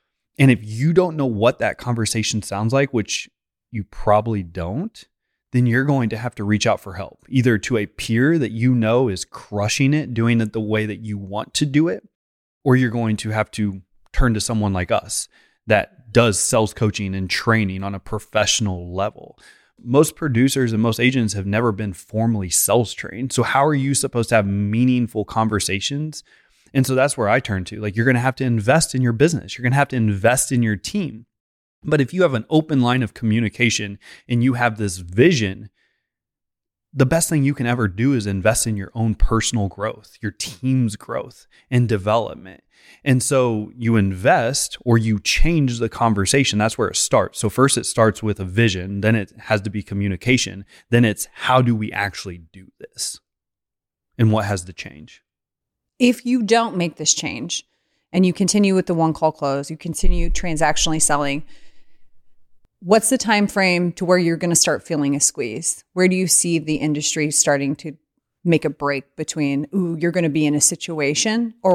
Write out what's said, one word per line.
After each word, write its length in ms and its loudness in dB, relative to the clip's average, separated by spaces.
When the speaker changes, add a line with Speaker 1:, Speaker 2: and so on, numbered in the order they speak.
Speaker 1:
And 140 6
if 120 4
you 300 -2
don't 240 2
know 100 -2
what 340 2
that 180 -2
conversation 640 -2
sounds 300 -4
like, 200 0
which 380 -4
you 140 -8
probably 580 0
don't, 640 -8
then 140 4
you're 180 2
going 240 0
to 80 -8
have 180 -8
to 80 -8
reach 240 0
out 140 0
for 140 -16
help, 340 -14
either 300 2
to 180 -4
a 100 -2
peer 500 0
that 140 -2
you 240 2
know 340 2
is 160 -6
crushing 680 -2
it, 180 -4
doing 280 2
it 120 -2
the 80 -4
way 260 -2
that 140 -8
you 180 -8
want 360 -10
to 120 0
do 200 2
it, 220 -6
or 120 4
you're 140 2
going 260 -2
to 140 -6
have 220 -2
to 300 -4
turn 220 4
to 60 -2
someone 320 0
like 180 -2
us 380 -4
that 460 -2
does 280 4
sales 340 0
coaching 400 -2
and 160 -4
training 540 0
on 100 -6
a 60 -10
professional 960 -2
level. 440 -6
Most 340 2
producers 560 0
and 100 0
most 160 0
agents 360 0
have 120 -6
never 260 0
been 200 -6
formally 580 -4
sales 440 0
trained. 380 -10
So 100 2
how 240 0
are 80 0
you 200 0
supposed 360 -2
to 40 2
have 120 4
meaningful 800 0
conversations? 1000 -4
And 120 2
so 80 -2
that's 220 0
where 120 -2
I 100 2
turn 280 -4
to. 140 -12
Like, 160 -6
you're 100 2
gonna 120 4
have 180 -2
to 80 -4
invest 500 2
in 80 0
your 100 2
business. 440 0
You're 60 -16
gonna 140 0
have 120 2
to 80 -6
invest 560 0
in 100 2
your 140 0
team. 500 -8
But 160 2
if 120 0
you 100 2
have 120 4
an 160 -2
open 320 2
line 220 2
of 100 -8
communication 840 -2
and 140 0
you 120 2
have 240 0
this 200 -4
vision, 720 2
the 140 2
best 220 0
thing 160 2
you 100 0
can 120 -4
ever 200 0
do 280 0
is 120 -2
invest 400 0
in 100 -4
your 180 -10
own 200 0
personal 540 2
growth, 520 -10
your 120 -8
team's 640 -2
growth 500 -12
and 180 2
development. 760 -2
And 180 2
so 540 0
you 200 2
invest 880 0
or 140 4
you 220 0
change 580 4
the 100 -2
conversation. 680 0
That's 180 0
where 120 0
it 80 -6
starts. 420 0
So 100 -2
first 300 2
it 80 -6
starts 360 0
with 180 -2
a 40 -6
vision, 560 0
then 140 4
it 240 -2
has 240 -2
to 80 -6
be 120 -6
communication. 840 -2
Then 140 6
it's, 280 -2
"How 300 2
do 140 2
we 160 -6
actually 460 -8
do 420 -20
this? 400 -12
And 160 4
what 140 0
has 180 -4
to 80 -18
change?" 500 -20
Speaker 2:
If 280 4
you 160 0
don't 340 0
make 200 -2
this 180 -2
change 500 -8
and 120 4
you 80 4
continue 420 2
with 120 0
the 80 -2
one 180 0
call 200 0
close, 380 -6
you 60 -12
continue 540 4
transactionally 720 0
selling, 420 0
what's 300 2
the 80 2
time 280 2
frame 460 0
to 120 -6
where 140 4
you're 180 2
gonna 200 0
start 300 0
feeling 300 -2
a 40 -4
squeeze? 640 -4
Where 140 4
do 80 2
you 100 0
see 320 0
the 180 -4
industry 540 -2
starting 460 0
to 200 -14
make 200 2
a 60 -2
break 460 -6
between, 580 -4
"Ooh, 260 -2
you're 120 -2
gonna 160 0
be 180 0
in 80 2
a 60 0
situation," 1040 -2
or 120 4